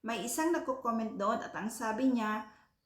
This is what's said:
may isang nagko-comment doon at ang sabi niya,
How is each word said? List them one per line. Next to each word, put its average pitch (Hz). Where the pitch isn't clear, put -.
may 226
isang 320
nagko-comment 233
doon 202
at -
ang 185
sabi 226
niya, 220